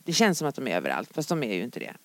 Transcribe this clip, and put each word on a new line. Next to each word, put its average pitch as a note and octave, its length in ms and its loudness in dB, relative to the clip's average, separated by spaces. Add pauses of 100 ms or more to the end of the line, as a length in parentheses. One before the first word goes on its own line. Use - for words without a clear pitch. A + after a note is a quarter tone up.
det E3+ 100 -2
känns F#3+ 240 6
som D#3 100 -2
att C#3 80 -2
de C3 120 -4
är F2 100 0
överallt, C2+ 360 -2
fast D3+ 160 -4
de D#3+ 140 0
är G#2+ 100 -2
ju F2+ 100 0
inte - 160 -8
det. - 140 -10 (120)